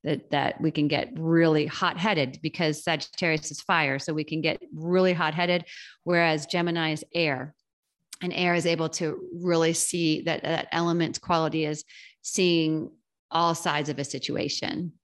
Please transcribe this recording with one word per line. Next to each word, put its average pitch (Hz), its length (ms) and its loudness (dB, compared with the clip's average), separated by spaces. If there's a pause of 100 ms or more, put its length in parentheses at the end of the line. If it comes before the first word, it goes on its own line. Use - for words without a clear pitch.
that, 147 300 -2
that 139 280 0
we 156 120 0
can 147 160 2
get 151 260 0
really 160 520 4
hot-headed, 165 760 0
because 156 400 -2
Sagittarius 160 680 -2
is - 80 -10
fire. 143 400 2
So 170 120 -6
we 151 120 -2
can 156 160 -4
get 156 200 0 (140)
really 180 380 4
hot-headed, 170 540 0 (360)
whereas 165 440 2
Gemini 170 460 0
is 151 120 -6 (100)
air, 147 400 -2 (680)
and 180 100 -4
air 175 220 2
is 165 100 0
able 165 240 0
to 160 320 -4 (140)
really 170 400 2
see 165 480 0
that, 156 220 -4
that 147 280 -2
element 170 480 0
quality 160 460 0
is 151 180 -6 (380)
seeing 160 680 2 (400)
all 165 240 2
sides 151 340 -2
of 147 100 -4
a 143 60 -4
situation - 880 -4 (120)